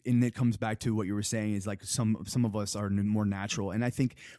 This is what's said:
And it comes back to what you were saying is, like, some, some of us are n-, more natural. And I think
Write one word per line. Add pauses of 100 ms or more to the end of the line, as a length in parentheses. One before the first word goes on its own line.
And
it
comes
back
to
what
you
were
saying
is,
like,
some,
some
of
us
are
n-,
more
natural.
And
I
think (240)